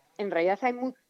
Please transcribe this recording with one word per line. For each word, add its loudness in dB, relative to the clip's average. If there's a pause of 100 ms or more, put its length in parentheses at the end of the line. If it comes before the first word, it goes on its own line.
(180)
en -4
realidad 2
hay 2
muy -4 (160)